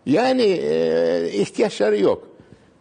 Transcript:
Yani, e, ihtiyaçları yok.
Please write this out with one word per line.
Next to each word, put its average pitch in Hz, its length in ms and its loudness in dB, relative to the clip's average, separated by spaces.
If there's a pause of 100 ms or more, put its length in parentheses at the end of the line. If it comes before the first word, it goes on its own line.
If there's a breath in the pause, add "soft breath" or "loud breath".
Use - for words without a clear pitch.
Yani, 247 360 2
e, 165 880 0
ihtiyaçları 208 680 0
yok. 143 280 0 (520 loud breath)